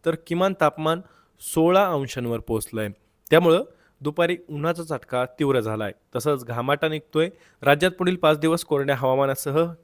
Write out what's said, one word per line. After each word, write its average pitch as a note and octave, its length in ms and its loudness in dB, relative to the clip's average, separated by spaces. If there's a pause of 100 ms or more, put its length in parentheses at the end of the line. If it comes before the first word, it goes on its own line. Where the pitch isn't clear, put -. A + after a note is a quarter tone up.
तर E3 100 0 (120)
किमान F#3 340 0
तापमान D#3 400 0 (420)
सोळा F3 500 4
अंशांवर A#2+ 460 -4
पोहोचलंय. G#2+ 500 -4 (420)
त्यामुळं E3+ 320 6 (380)
दुपारी E3+ 360 -2 (140)
उन्हाचा D#3+ 320 -4
चटका C3 420 -4 (140)
तीव्र C#3 220 2
झालाय, G#2+ 320 -4 (240)
तसंच B2+ 280 -2
घामाटा B2+ 440 -4
निघतोय. D#3 420 -4 (320)
राज्यात D3 300 4
पुढील F#3 240 -2
पाच D3+ 220 2
दिवस D#3+ 260 0
कोरड्या C#3 320 0
हवामानासह C3+ 680 0 (200)